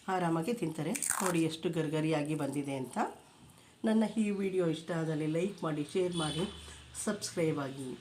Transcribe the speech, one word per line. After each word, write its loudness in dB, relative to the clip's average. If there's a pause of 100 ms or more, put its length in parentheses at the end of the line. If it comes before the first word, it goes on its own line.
ಆರಾಮಾಗಿ 2
ತಿಂತಾರೆ. -2
ನೋಡಿ, 2
ಎಷ್ಟು 0
ಗರಿಗರಿಯಾಗಿ 2
ಬಂದಿದೆ -2
ಅಂತ. -4 (880)
ನನ್ನ 6 (140)
ಈ 2
ವಿಡಿಯೋ 2 (100)
ಇಷ್ಟ -8
ಆದಲ್ಲಿ 0
ಲೈಕ್ 0
ಮಾಡಿ, 0
ಶೇರ್ 2
ಮಾಡಿ, 0 (640)
ಸಬ್ಸ್ಕ್ರೈಬ್ 0
ಆಗಿ. -6 (120)